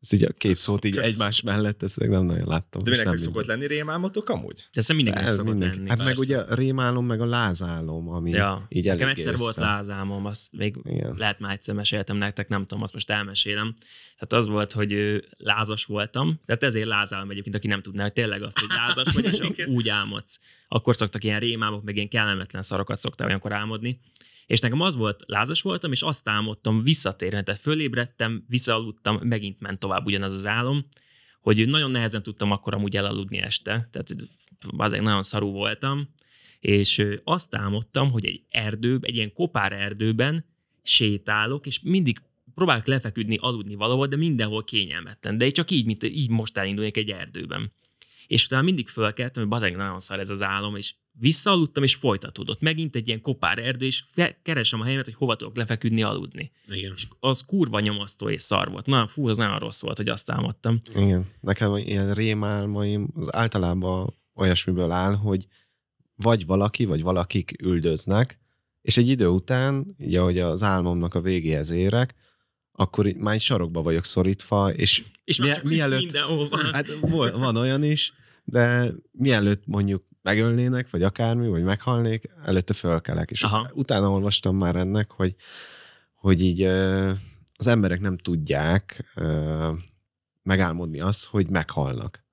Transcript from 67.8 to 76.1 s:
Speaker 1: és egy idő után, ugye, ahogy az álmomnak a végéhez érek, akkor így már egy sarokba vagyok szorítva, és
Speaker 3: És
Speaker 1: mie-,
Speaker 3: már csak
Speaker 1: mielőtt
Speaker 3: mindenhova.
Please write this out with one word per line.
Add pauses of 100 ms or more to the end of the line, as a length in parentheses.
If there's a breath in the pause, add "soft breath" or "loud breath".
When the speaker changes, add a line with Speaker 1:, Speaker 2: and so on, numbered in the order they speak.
Speaker 1:
és
egy
idő
után,
ugye,
ahogy
az
álmomnak
a
végéhez
érek, (580)
akkor
így
már
egy
sarokba
vagyok
szorítva,
és (200)
Speaker 3:
És
Speaker 1:
mie-,
Speaker 3:
már
csak
Speaker 1:
mielőtt
Speaker 3:
mindenhova. (140)